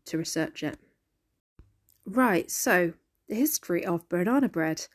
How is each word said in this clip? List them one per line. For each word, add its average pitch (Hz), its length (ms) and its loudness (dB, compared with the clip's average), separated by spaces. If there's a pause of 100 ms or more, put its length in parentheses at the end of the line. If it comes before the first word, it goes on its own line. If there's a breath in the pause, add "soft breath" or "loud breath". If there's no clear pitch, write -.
to - 100 -4
research 160 460 -4
it. - 160 -6 (1300)
Right, 202 440 2
so 180 440 2 (340)
the 214 80 -6
history 226 480 0
of 170 240 -4
banana 226 400 2
bread. 160 460 -2